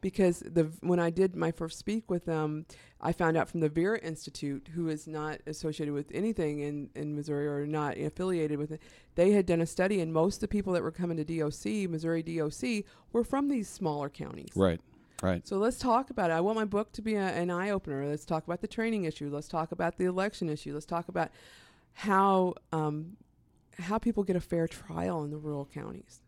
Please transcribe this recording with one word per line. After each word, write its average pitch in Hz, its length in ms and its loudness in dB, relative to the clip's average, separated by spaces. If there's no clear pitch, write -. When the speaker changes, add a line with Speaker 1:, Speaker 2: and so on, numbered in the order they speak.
Speaker 1:
Because 185 380 4
the, 160 320 2
when 175 180 4
I 170 120 2
did 185 240 2
my 165 160 0
first 165 260 -8
speak 214 320 -4
with 175 160 -2
them, 156 400 -2
I - 140 -2
found 165 240 4
out - 120 2
from 170 100 -4
the 156 100 4
Vera 180 300 2
Institute, 143 720 -8
who 165 160 -2
is 151 180 -6
not 151 380 -6
associated 151 480 -4
with 147 180 -4
anything 165 500 -2
in, 147 340 -6
in 151 200 -4
Missouri 147 320 -2
or 143 200 -2
not 151 320 -2
affiliated 156 580 0
with 151 140 -4
it, 151 100 -10
they 180 180 8
had 202 140 6
done 170 160 4
a 165 60 4
study, 190 340 2
and 160 100 -2
most 165 260 4
of - 40 -4
the 208 60 -2
people 196 260 0
that 175 80 2
were 165 100 -2
coming 175 260 -2
to 151 60 -2
D 160 200 -2
O 147 80 0
C, 202 340 -2
Missouri 165 380 0
D 165 180 -4
O 151 80 0
C, 220 340 -2
were 233 100 4
from 277 240 0
these 247 220 -2
smaller 147 400 -2
counties. - 460 -12
Speaker 2:
Right, 90 260 4
right. 92 260 0
Speaker 1:
So 196 100 -2
let's 226 200 2
talk 254 320 2
about 190 220 0
it. - 20 2
I 165 80 2
want 208 160 2
my 220 80 2
book 202 280 -2
to - 100 -8
be 220 100 0
a, 196 140 2
an 175 240 0
eye-opener. 175 560 -2
Let's 147 180 -4
talk 160 180 -2
about - 180 -4
the 220 60 -6
training 220 380 -2
issue. 151 260 -4
Let's 143 160 -8
talk 165 240 -4
about 170 280 -2
the 180 60 4
election 185 440 0
issue. 151 240 -6
Let's 147 140 -8
talk 170 220 -4
about 175 200 0
how, 196 600 4
um, 156 440 -2
how 190 200 -2
people 214 240 2
get 185 120 2
a 175 60 2
fair 165 260 0
trial 165 560 -2
in 147 60 -4
the 151 80 -6
rural 147 340 -4
counties. - 560 -10